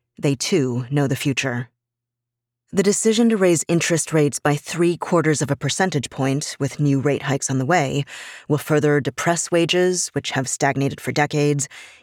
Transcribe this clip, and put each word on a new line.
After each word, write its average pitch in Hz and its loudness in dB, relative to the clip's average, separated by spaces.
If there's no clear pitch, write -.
They, 143 0
too, 127 -2
know 143 2
the 127 0
future. 127 -4
The 190 0
decision 220 4
to 226 2
raise 180 4
interest 165 0
rates 151 2
by 180 0
three 170 0
quarters 156 0
of 131 -4
a 139 0
percentage 147 -2
point, 135 -4
with 139 -4
new 139 2
rate 139 -2
hikes 139 -4
on 131 0
the 131 -2
way, 143 0
will 151 0
further 147 2
depress 165 -2
wages, 180 2
which - -6
have 135 -4
stagnated 139 -2
for - -6
decades, 147 0